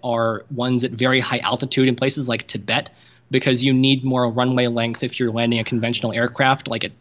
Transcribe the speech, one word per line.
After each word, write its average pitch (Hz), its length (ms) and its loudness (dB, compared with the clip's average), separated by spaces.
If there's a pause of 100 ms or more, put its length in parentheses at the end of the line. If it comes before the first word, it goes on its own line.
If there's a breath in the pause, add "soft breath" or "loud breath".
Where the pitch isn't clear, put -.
are 117 400 -2 (100)
ones 123 300 0
at 127 80 -2
very 127 300 2
high 120 180 -4
altitude 127 480 0
in 123 80 2
places 131 320 -2
like 113 200 -4
Tibet, 104 420 -4 (420 soft breath)
because 127 320 2
you 135 100 4
need 131 300 4
more 127 260 0
runway 123 380 2
length 117 360 -2
if 123 140 -6
you're 120 140 0
landing 117 280 0
a 110 40 -2
conventional 117 480 -2
aircraft, 123 560 0
like, 113 160 -4
at - 180 -6